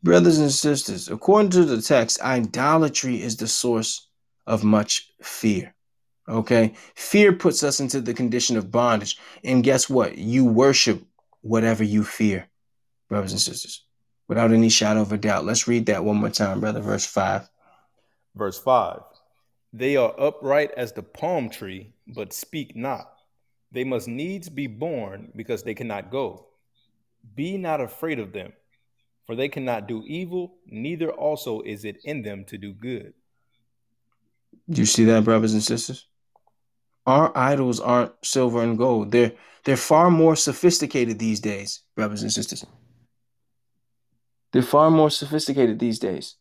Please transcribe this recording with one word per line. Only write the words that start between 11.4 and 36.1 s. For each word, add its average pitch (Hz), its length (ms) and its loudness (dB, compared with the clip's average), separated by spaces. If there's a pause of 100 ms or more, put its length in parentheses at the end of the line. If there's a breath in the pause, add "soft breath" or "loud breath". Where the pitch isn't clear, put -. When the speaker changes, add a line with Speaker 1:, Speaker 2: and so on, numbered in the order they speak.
Speaker 1:
whatever 110 420 0
you 104 220 2
fear, 101 460 -2 (580)
brothers 101 240 -4
and - 80 -4
sisters, - 460 -8 (420)
without 113 240 2
any 113 160 6
shadow 107 320 2
of 104 120 -2
a 107 40 -2
doubt. 101 300 -2
Let's 113 200 -2
read 117 200 0
that 98 180 0
one 104 140 2
more 110 100 0
time, 101 320 -2
brother. 107 220 -4
Verse 104 240 -4
five. 98 420 -2 (880)
Speaker 2:
Verse 101 240 -6
five. 113 420 0 (720)
"They 131 240 -2
are 131 240 2
upright 143 520 0
as 120 200 -8
the 104 100 -14
palm 156 460 -6
tree, 95 460 -14 (120)
but 113 280 -12
speak - 420 -12
not. 123 320 -8 (680)
They 127 100 -4
must 131 220 -6
needs 170 440 -10
be 143 160 -8
born 113 680 -10
because 107 280 -8
they 113 120 -8
cannot 101 360 -10
go. 123 360 -8 (880)
Be 175 220 -6
not 160 240 -4
afraid 139 380 -6
of 95 160 -10
them, 95 180 -12 (720)
for 117 100 -10
they 131 140 -4
cannot 120 400 -6
do 113 160 -8
evil, 180 640 -10
neither 156 440 -8
also 139 520 -6
is 104 240 -12
it 104 180 -12
in 143 160 -8
them 101 260 -12
to 107 120 -16
do 98 160 -14
good." 113 400 -12 (1500)
Speaker 1:
Do 143 140 0
you 107 40 2
see 113 180 4
that, 110 200 6
brothers 110 300 2
and 107 80 0
sisters? 117 440 -6 (1000)